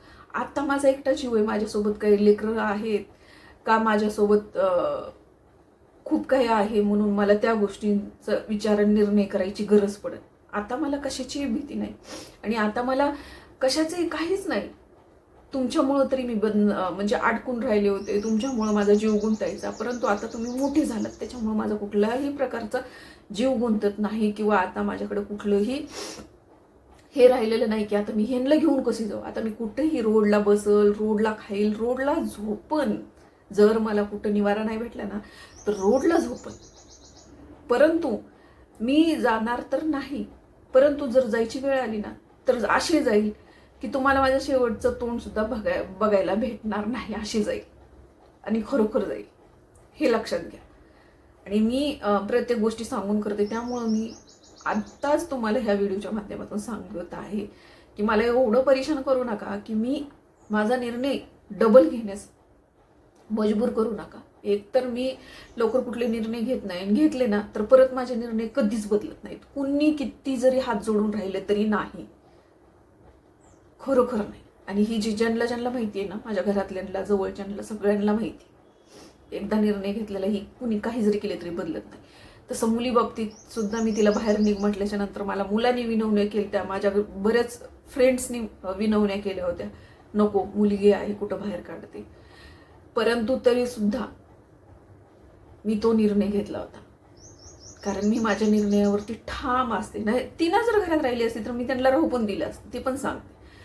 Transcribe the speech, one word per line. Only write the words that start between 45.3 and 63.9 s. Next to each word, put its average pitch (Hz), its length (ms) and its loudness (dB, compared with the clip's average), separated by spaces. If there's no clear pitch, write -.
बघाय-, 208 400 -4
बघायला 190 500 2
भेटणार 214 520 -4
नाही, 220 280 -6
अशी 208 300 -2
जाईल - 180 -4
आणि 220 240 -2
खरोखर 220 360 0
जाईल, 151 200 -8
हे 254 180 0
लक्षात 208 280 -2
घ्या. - 200 -14
आणि 202 140 0
मी, 262 440 0
अ, 202 140 2
प्रत्येक 226 420 0
गोष्टी 220 240 -2
सांगून 208 380 -2
करते, 208 240 -2
त्यामुळं 233 420 -6
मी 220 260 -2
आत्ताच 277 640 -2
तुम्हाला 226 280 -2
ह्या 208 140 0
व्हिडिओच्या 202 380 -2
माध्यमातून 202 460 -8
सांगत 202 560 -10
आहे 196 320 -8
की 208 60 -4
मला 220 200 2
एवढं 240 380 4
परेशान 269 400 2
करू 262 220 0
नका 202 440 -6
की 226 60 -8
मी 254 320 -2
माझा 214 260 2
निर्णय 240 420 -2
डबल 208 380 10
घेण्यास 214 380 -8
मजबूर 214 380 2
करू 220 220 0